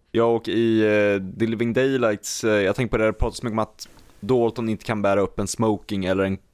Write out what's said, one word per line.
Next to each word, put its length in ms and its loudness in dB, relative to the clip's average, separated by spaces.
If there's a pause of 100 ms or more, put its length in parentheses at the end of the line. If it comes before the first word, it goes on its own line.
(100)
Ja, 140 2
och 240 0
i, 320 2
eh, 580 2
The 80 0
Living 260 -2
Daylights, 720 0
eh, 60 2 (120)
jag 140 0
tänker 140 -4
på 60 -2
det 80 2
här, 80 2
det 60 -8
pratas 240 -4
mycket 100 -6
om 60 -2
att 300 -6 (320)
Dalton 480 0
inte 160 -6
kan 180 -4
bära 180 2
upp 180 -4
en 80 -4
smoking 580 -2
eller 200 0
en 140 -2 (160)